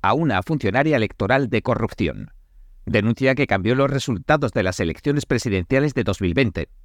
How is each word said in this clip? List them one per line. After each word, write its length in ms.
a 120
una 280
funcionaria 560
electoral 520
de 120
corrupción. 680
Denuncia 480
que 100
cambió 300
los 140
resultados 640
de 120
las 160
elecciones 480
presidenciales 640
de 100
dos 180
mil 120
veinte. 360